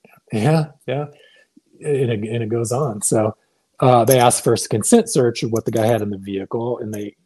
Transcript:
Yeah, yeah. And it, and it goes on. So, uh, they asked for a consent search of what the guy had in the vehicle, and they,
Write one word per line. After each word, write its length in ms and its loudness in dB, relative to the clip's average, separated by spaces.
Yeah, 340 2
yeah. 200 -6
And 300 -2
it, 140 -4
and 180 -4
it 60 -6
goes 240 -2
on. 300 -4
So, 340 0
uh, 240 6
they 140 4
asked 240 4
for 120 2
a 40 0
consent 520 2
search 340 0
of 80 -4
what 140 -4
the 40 -2
guy 160 0
had 160 2
in 80 -4
the 80 -6
vehicle, 600 -6
and 140 -10
they, 220 -10